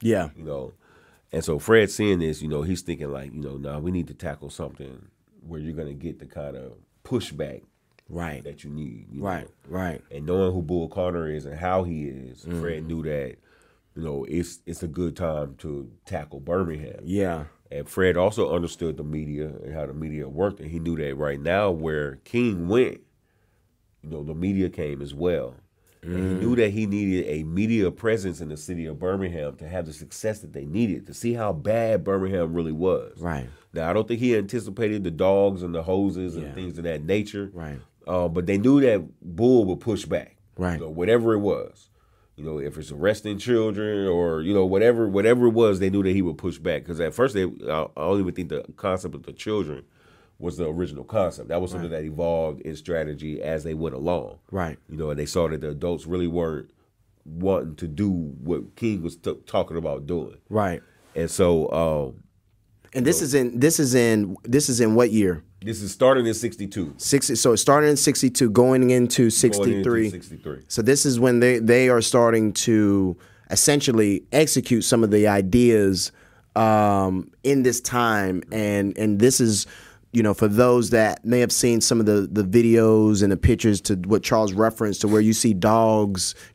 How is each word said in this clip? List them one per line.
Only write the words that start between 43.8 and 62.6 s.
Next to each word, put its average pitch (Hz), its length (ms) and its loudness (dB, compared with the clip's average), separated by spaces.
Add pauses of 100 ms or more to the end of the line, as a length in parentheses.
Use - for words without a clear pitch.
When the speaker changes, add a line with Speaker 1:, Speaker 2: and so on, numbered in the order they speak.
Speaker 2:
or, 85 340 0
you 95 140 0
know, 95 100 4
whatever, 113 420 4
whatever 110 380 4
it 117 80 6
was, 110 260 4
they 95 120 0
knew 101 100 2
that 92 120 2
he 98 100 2
would 80 160 -4
push 85 180 -6
back. 78 260 -4
'Cause 82 160 -8
at 78 140 -2
first, 120 220 0
they, 95 80 0
I, 78 400 -4 (120)
I - 60 -10
don't 95 200 2
even 90 120 -4
think 85 160 -10
the 73 140 -6 (120)
concept 92 380 -6
of 71 80 -14
the - 120 -16
children 87 500 -6 (560)
was 87 180 -8
the 85 100 -4
original 76 360 -6
concept. 85 460 -4
That 87 120 -2
was 92 80 -4
something 87 220 -10
Speaker 1:
Right. 80 100 -6
Speaker 2:
that - 60 -8
evolved 80 540 -4
in 78 140 -12
strategy 76 680 -8
as 78 200 -6
they 80 120 -8
went 78 180 -6
along. 69 440 -4 (120)
Speaker 1:
Right. 85 300 -6 (100)
Speaker 2:
You 78 80 -14
know, 78 140 -6
and 73 80 -6
they 73 80 -6
saw 85 220 0
that 76 120 -6
the 76 80 -8
adults 78 380 -6
really 90 180 -4
weren't 82 460 -6 (520)
wanting 80 520 -4
to 90 120 -10
do 90 220 -2
what 76 640 -6
King 107 280 -4
was 85 140 -10
t-, 80 180 -8 (100)
talking 85 320 -4
about 71 300 -6
doing. 85 300 -6 (120)
Speaker 1:
Right. 98 320 -2 (340)
Speaker 2:
And 82 140 -2
so, 87 420 2
um, 76 520 -2 (720)